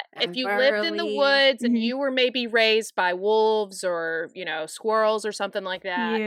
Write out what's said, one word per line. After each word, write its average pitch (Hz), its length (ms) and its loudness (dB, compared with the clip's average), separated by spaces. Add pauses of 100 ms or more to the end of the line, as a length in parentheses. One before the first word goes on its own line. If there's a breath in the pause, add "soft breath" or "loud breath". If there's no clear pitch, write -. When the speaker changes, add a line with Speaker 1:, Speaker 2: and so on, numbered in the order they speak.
(140)
Speaker 1:
and - 180 -4
Speaker 2:
if 180 40 -10
you 254 120 -2
lived 254 380 2
in 330 120 -4
the 339 60 -2
Speaker 1:
burly. - 140 -4
Speaker 2:
woods 277 460 4
and 240 120 2
Speaker 3:
Mm-hmm. 226 80 0
Speaker 2:
you 240 140 -2
were 277 140 -2
maybe 254 360 0
raised 220 480 2
by 180 180 2
wolves 214 720 2
or, 165 480 -4
you 180 100 -12
know, 160 220 -6
squirrels 214 600 0
or 214 60 -4
something 202 320 -6
like 185 200 -8
that, 196 360 -2
Speaker 3:
Ew. 214 80 -4